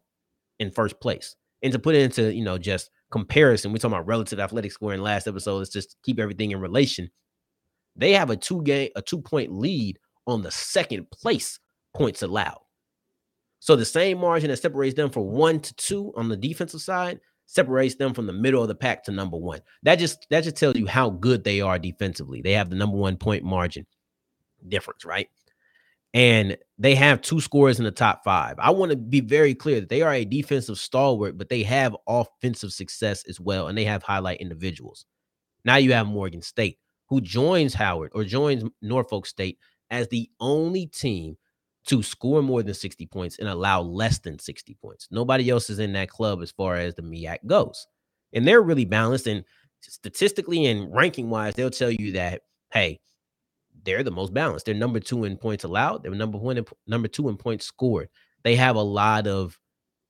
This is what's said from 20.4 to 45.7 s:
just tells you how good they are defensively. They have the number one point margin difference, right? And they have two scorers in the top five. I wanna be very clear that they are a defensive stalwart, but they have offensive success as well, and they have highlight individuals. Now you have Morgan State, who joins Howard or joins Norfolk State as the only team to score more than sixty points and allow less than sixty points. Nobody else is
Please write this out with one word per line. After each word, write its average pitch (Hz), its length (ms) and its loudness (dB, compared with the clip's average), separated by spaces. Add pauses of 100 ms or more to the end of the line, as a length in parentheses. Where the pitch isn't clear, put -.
just 156 160 -6
tells 135 180 2
you 113 100 0
how 117 260 2
good 101 340 0
they 101 160 2
are 92 180 0
defensively. 82 600 -6
They 90 100 0
have 101 180 2
the 90 60 -6
number 101 220 0
one 95 180 0
point 104 300 -2
margin 87 420 -2 (800)
difference, - 380 -6
right? 90 240 -4 (840)
And 113 440 6 (200)
they 131 180 6
have 139 260 6
two 165 180 -2
scorers 139 400 4
in 117 60 0
the 104 60 -2
top - 340 0
five. 82 340 2
I 117 100 4
wanna 175 280 2
be 123 240 2
very 139 340 4
clear 135 240 0
that 92 80 -6
they 135 140 0
are 156 120 2
a 120 120 0
defensive 123 520 -2
stalwart, 120 600 0
but 98 100 -10
they 120 160 -2
have 123 320 2 (100)
offensive 117 680 -4
success 98 560 -6
as 87 100 -14
well, 90 300 -4
and 101 80 -4
they 110 80 0
have 104 180 -2
highlight 95 380 -4
individuals. 85 640 -10 (580)
Now 127 140 6
you 131 160 6
have 113 120 2
Morgan 95 360 -4
State, - 380 -4 (280)
who 135 140 0
joins 135 520 2
Howard 87 400 -2
or 107 120 -2
joins 127 400 0 (160)
Norfolk 107 440 -2
State - 320 -6 (320)
as 117 200 -4
the 117 200 -4 (120)
only 160 460 0
team 87 500 -6 (480)
to 127 160 4
score 139 400 0
more 127 220 0
than 98 100 -6
sixty 87 320 -12
points 90 340 -10
and 104 100 -6
allow 95 320 2
less 92 360 0
than 76 220 -12
sixty - 340 -16
points. - 380 -20
Nobody 123 380 0
else 120 200 2
is 104 100 -6